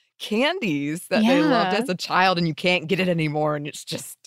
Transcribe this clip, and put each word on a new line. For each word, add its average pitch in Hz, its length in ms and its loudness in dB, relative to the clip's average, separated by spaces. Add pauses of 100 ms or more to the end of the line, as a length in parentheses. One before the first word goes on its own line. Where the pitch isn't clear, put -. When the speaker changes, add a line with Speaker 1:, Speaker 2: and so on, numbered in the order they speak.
(180)
Speaker 1:
candies 208 920 -2
that 220 140 2
they 262 200 4
loved 233 300 2
Speaker 2:
Yeah. 202 100 0
Speaker 1:
as 269 60 -4
a 277 60 0
child 185 420 2
and 175 100 0
you 160 80 -2
can't 180 320 0
get 175 140 -2
it 185 80 0
anymore, 151 480 0
and 147 100 -6
it's - 180 -14
just - 420 -12